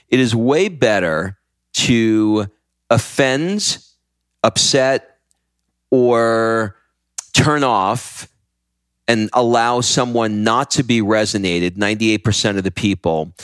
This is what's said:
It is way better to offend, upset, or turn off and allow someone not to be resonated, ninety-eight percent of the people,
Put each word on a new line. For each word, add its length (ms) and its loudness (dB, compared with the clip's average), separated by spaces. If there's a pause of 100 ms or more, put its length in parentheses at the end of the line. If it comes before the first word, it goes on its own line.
It 100 2
is 160 2
way 340 2
better 680 -2 (360)
to 760 0 (400)
offend, 880 0 (640)
upset, 760 0 (720)
or 840 0 (560)
turn 300 2
off 640 -2 (800)
and 280 0
allow 460 2
someone 600 -2
not 300 0
to 100 0
be 180 0
resonated, 760 0
ninety-eight 480 0
percent 340 0
of 60 -2
the 80 -2
people, 600 -2 (120)